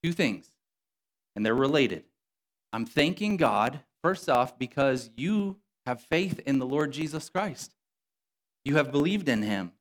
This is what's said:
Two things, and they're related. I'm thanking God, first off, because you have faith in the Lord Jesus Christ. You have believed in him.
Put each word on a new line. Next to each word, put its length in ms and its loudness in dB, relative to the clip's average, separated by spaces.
Two 80 0
things, 400 -2
and 120 -4
they're 100 4
related. 480 2
I'm 120 -4
thanking 520 0
God, 420 2
first 260 -2
off, 300 2
because 560 0
you 400 -2
have 160 -4
faith 380 -2
in 200 0
the 60 -2
Lord 260 -2
Jesus 380 -8
Christ. 440 -6
You 100 0
have 160 4
believed 380 2
in 140 2
him. 380 -2